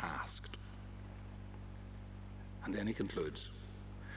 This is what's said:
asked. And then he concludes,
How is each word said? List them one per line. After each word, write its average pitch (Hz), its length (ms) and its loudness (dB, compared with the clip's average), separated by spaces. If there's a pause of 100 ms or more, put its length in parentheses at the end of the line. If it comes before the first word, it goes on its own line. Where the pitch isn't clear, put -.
asked. - 560 0 (2000)
And 95 100 4
then 104 120 6
he 110 80 8
concludes, 90 540 4 (680)